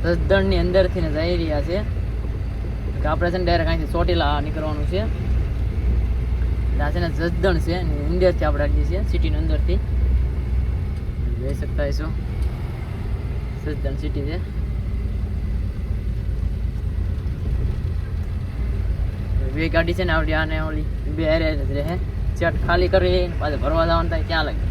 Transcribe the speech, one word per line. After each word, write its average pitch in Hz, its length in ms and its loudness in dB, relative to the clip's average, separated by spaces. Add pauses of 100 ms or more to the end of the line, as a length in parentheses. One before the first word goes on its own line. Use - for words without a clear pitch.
જસદણની 185 600 2
અંદરથી 180 420 2
ને 156 100 -2
જઈ 170 200 0
રહ્યા 151 260 0
છે. 170 160 0 (1200)
તો - 60 0
આપણે 170 220 2
છે 185 80 0
ને 180 60 0
ડાયરેક્ટ 170 260 2
અહીંથી 165 220 0
ચોટીલા 170 480 2
નીકળવાનું 151 460 -2
છે. 190 140 0
એટલે - 1800 0
આ 147 80 2
છે 175 100 0
ને 170 80 2
જસદણ 170 500 2
છે, 170 160 0
એની 165 360 0
અંદરથી 180 340 4
આપણે 147 180 2
રાખીએ - 220 4
છીએ, 139 160 0 (100)
સિટીની - 280 2
અંદરથી. 175 400 2 (1600)
જોઈ - 140 -2
શકતા - 340 -2
હશો, - 180 0 (1600)
જસદણ - 320 -2
સિટી 151 280 -4
છે. 160 120 -2 (4000)
બે 160 140 0
ગાડી 170 260 2
છે 180 100 0
ને 170 80 2
આવડી 160 220 2
આને 156 260 0
ઓલી 156 260 -2 (300)
બે 160 140 0
હારે 160 140 2
હારે 156 220 0
જ 139 120 0
રહે. 151 160 -2 (420)
સેટ 165 200 0 (100)
ખાલી 180 220 4
કરી 185 340 4 (160)
પાછા 147 180 0
ભરવા 165 300 2
જવાનું 165 240 2
થાય 160 120 0
ક્યાં 160 220 0
લાગે. 131 260 -2